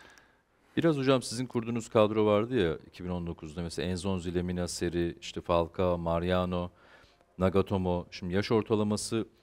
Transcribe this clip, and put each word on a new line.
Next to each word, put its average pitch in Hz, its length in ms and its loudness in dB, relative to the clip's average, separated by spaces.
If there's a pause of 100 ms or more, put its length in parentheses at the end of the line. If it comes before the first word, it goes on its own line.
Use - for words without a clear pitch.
(760)
Biraz 156 200 4
hocam 131 260 4
sizin 120 240 -6
kurduğunuz 117 420 -4
kadro 107 380 4
vardı 107 300 2
ya 85 200 2 (100)
iki - 180 -16
bin 90 40 -8
on 87 180 -4
dokuzda, 82 360 -8
mesela 82 260 -6
Enzonzi, 90 460 -4
Lemina, 90 340 -2
Seri, 85 520 -2
işte - 200 -10
Falcao, 87 580 0
Mariano, 87 720 0 (680)
Nagatomo. 92 720 2
Şimdi 90 240 -6
yaş 104 180 0
ortalaması 107 720 0 (160)